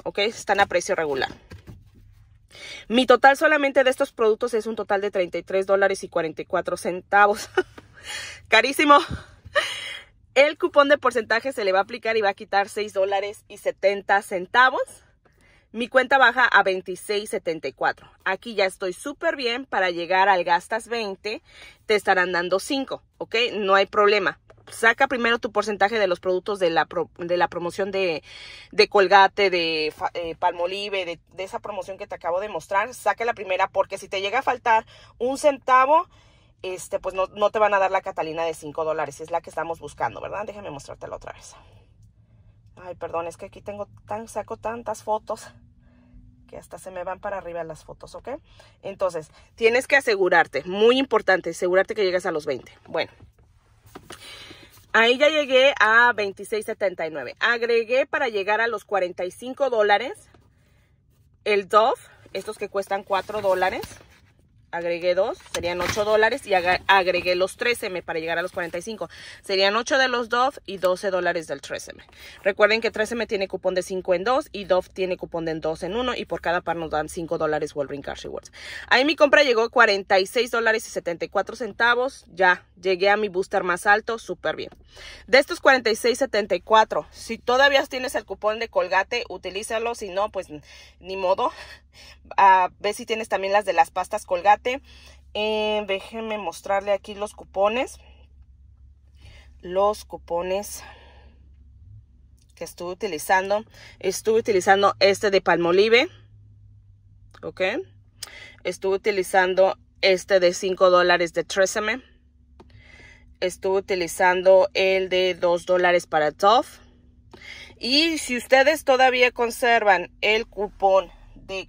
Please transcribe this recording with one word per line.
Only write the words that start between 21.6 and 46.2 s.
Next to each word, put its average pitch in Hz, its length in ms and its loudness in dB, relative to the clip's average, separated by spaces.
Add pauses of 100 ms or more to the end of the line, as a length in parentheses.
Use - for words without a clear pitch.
te 214 80 2
estarán 185 380 2
dando 175 260 0
cinco, - 460 -6 (140)
¿ok? 170 180 -8 (160)
No 196 240 2
hay 196 100 4
problema. 208 540 0 (280)
Saca 233 380 2
primero 233 320 -2
tu 220 140 -8
porcentaje 208 480 -2
de 196 80 2
los 175 100 -2
productos 185 400 -4
de 180 120 0
la 156 160 0
pro-, 165 320 -6
de 175 180 -4
la 175 100 0
promoción 175 460 -6
de, 185 320 -2 (480)
de 196 160 4
Colgate, 196 600 6
de 160 480 -2
fa-, - 180 -8
eh, 165 200 -8
Palmolive, 185 680 -4
de, 165 160 -10 (140)
de 185 100 -10
esa 220 160 -12
promoción 196 380 -12
que 202 100 -14
te 180 80 -12
acabo 175 240 -4
de 208 80 -6
mostrar. 202 440 -4
Saca 208 320 -4
la 233 100 -2
primera, 196 340 -2
porque - 280 -2
si 190 120 -16
te 190 120 -6
llega 202 200 -2
a - 20 -2
faltar 240 440 0 (320)
un 262 200 -4
centavo, 277 680 4 (540)
este, 185 360 -8
pues 185 160 -8
no, 190 140 -2
no 202 220 0
te 220 100 -2
van 208 140 4
a 196 40 4
dar 190 140 2
la 190 100 0
Catalina 165 420 -6
de 160 100 -4
cinco 156 300 -8
dólares. 156 360 -6
Es 160 100 -14
la 170 100 -2
que 185 100 -12
estamos 165 280 -8
buscando, 139 420 -10
¿verdad? 202 260 -10
Déjame 202 240 -14
mostrártela - 440 -14
otra - 180 -14
vez. - 220 -20 (1300)
Ay, 180 120 -14
perdón, 170 320 -6
es 165 100 -12
que 196 100 -16
aquí 190 140 -20
tengo 202 280 -12 (180)
tan, 220 200 -10
saco 220 300 -10
tantas 220 460 -8
fotos 220 460 -6 (1000)